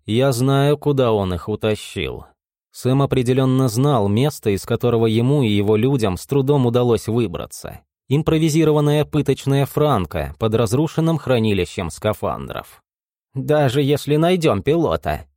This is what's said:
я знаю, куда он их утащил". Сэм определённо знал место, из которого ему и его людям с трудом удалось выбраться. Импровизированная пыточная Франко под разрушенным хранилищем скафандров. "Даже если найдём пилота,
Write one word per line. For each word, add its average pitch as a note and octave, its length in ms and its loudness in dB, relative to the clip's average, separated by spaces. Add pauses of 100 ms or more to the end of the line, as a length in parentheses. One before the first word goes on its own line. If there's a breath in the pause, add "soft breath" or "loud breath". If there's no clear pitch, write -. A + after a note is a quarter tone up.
я B2+ 260 0
знаю, C#3 460 2
куда C3+ 340 0
он G2 220 0
их F2 140 -8
утащил". G#2 760 -6 (460)
Сэм C3 320 0
определённо C3 680 2
знал A#2 400 2
место, A#2 400 0
из F#2+ 160 0
которого A#2 400 0
ему A#2+ 380 2
и A2 60 2
его G#2 280 2
людям A2 400 0
с - 80 -14
трудом C#3 400 2
удалось A#2+ 420 2
выбраться. G#2+ 720 -4 (300)
Импровизированная D3+ 960 2
пыточная C#3 600 0
Франко F#2 760 -2
под A2 160 0
разрушенным D3 600 0
хранилищем G#2 720 -2
скафандров. D#2 920 -6 (500)
"Даже C3+ 480 0
если C#3+ 360 0
найдём D#3+ 440 0
пилота, G2 760 -2